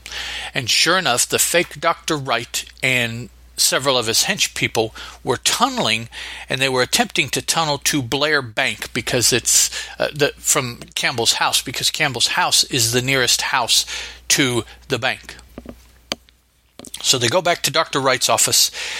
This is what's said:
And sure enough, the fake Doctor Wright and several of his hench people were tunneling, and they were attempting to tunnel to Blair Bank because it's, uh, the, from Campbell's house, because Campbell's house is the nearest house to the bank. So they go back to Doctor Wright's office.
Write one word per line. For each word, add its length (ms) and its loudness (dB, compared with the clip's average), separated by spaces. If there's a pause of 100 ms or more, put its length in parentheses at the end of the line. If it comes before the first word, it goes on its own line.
(540)
And 160 -4
sure 280 2
enough, 280 2
the 140 0
fake 400 0
Doctor 380 0
Wright 480 -4 (180)
and 460 0 (260)
several 420 2
of 100 0
his 160 2
hench 320 -2
people 380 0 (300)
were 140 0
tunneling, 720 0 (400)
and 100 -2
they 80 2
were 140 2
attempting 480 0
to 120 -2
tunnel 360 0
to 240 0
Blair 400 0
Bank 500 -2
because 400 0
it's, 380 2 (280)
uh, 160 0
the, 240 0
from 440 -2 (140)
Campbell's 380 0
house, 280 0
because 300 -2
Campbell's 360 0
house 380 2
is 260 0
the 100 2
nearest 420 2
house 420 2 (420)
to 380 2 (240)
the 100 0
bank. 380 -4 (1600)
So 180 2
they 80 0
go 140 2
back 220 0
to 80 -2
Doctor 280 0
Wright's 300 2
office. 420 2 (280)